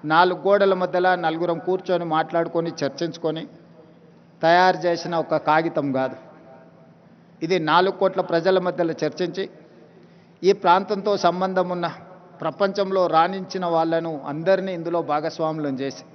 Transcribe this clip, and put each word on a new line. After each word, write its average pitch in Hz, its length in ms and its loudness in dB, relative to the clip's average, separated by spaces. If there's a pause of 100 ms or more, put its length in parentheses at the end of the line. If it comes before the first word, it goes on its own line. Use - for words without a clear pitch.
(140)
నాలుగు 180 320 4
గోడల 196 360 4
మధ్యలో 180 300 2 (140)
నలుగురం 165 320 -2 (100)
కూర్చొని 180 380 -2 (100)
మాట్లాడుకొని 165 640 -2
చర్చించుకొని 160 640 -4 (1000)
తయారు 175 420 6
చేసిన 170 280 -2 (100)
ఒక 156 120 -2 (140)
కాగితం 160 360 0 (120)
కాదు. 131 180 -4 (1300)
ఇది 180 120 0 (140)
నాలుగు 185 300 4
కోట్ల 190 220 2 (100)
ప్రజల 180 340 2
మధ్యలో 175 280 -2 (100)
చర్చించి, 170 400 -4 (1040)
ఈ - 20 6 (120)
ప్రాంతంతో 196 500 2 (160)
సంబంధం 185 480 0
ఉన్న 170 100 -4 (560)
ప్రపంచంలో 190 600 0 (140)
రాణించిన 185 480 0 (120)
వాళ్ళను 165 360 0 (200)
అందరినీ 185 460 0
ఇందులో 170 220 -2 (140)
భాగస్వాములను 156 680 -4
చేసి 135 200 -8 (100)